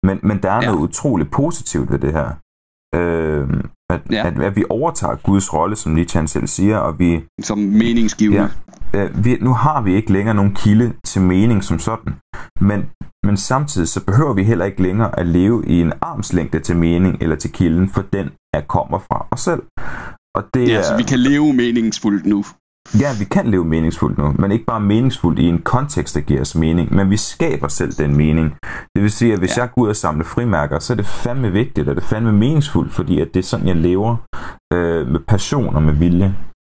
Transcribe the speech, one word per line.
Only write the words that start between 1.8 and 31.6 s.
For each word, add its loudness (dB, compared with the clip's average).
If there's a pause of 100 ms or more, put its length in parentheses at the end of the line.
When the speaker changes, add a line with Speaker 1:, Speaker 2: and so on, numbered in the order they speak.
Speaker 1:
ved 0
det -2
her. -2 (680)
Øhm, 0 (320)
at, -2 (100)
Speaker 2:
Ja. 0
Speaker 1:
at, -4
at 0
vi 2
overtager -2
Guds 0
rolle, 0
som -4
Nietzsche 0
han 0
selv -2
siger, 0
og -2
vi 2 (180)
Speaker 2:
Som -4
meningsgivende. 2 (440)
Speaker 1:
Ja. 2
Øh, -2
vi, 4
nu 2
har 2
vi 2
ikke 0
længere 2
nogen 2
kilde 4 (120)
til 0
mening 4
som -2
sådan, -6 (460)
men, 0 (360)
men 2
samtidig -2
så -4
behøver 2
vi 0
heller 2
ikke -2
længere 0
at 0
leve 2
i 4
en 2
armslængde -2
til -2
mening 2
eller 0
til -6
kilden, 2
for -2
den -6 (240)
er, -2
kommer -4
fra -4
os -4
selv. -2 (720)
Og -4 (100)
det 2
Speaker 2:
Ja, 2
Speaker 1:
er 0
Speaker 2:
så 0
vi 0
kan 0
leve 2
meningsfuldt 0
nu. 0 (560)
Speaker 1:
Ja, 0 (100)
vi -6
kan 0
leve 2
meningsfuldt 0
nu, 0
men 2
ikke 0
bare -4
meningsfuldt 2
i 2
en 0
kontekst, -2
der 0
giver 0
os -4
mening, 0
men 4
vi 2
skaber -2
selv -2
den 0
mening. 2 (400)
Det 2
vil 2
sige, 2
at 0
hvis -2
Speaker 2:
Ja. -2
Speaker 1:
jeg -6
går 2
ud 2
og 0
samler -2
frimærker, -2
så -4
er 0
det 0
fandme 0
vigtigt, 0